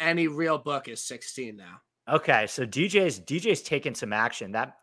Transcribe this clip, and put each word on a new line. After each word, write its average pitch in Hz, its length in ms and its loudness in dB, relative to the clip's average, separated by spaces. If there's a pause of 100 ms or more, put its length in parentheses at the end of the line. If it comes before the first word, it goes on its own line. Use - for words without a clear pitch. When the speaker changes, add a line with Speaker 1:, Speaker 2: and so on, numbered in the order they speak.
Speaker 1:
any 165 260 4
real 156 300 2
book 143 320 -4
is 113 160 -10
sixteen 117 520 -10
now. 92 240 -20 (280)
Speaker 2:
Okay, 127 380 4
so 131 180 -4
D 135 240 0
J's, 180 300 4
D 139 200 -4
J's 190 220 2
taking 143 340 -2
some 104 200 -4
action. 110 380 -2
That, 120 300 -4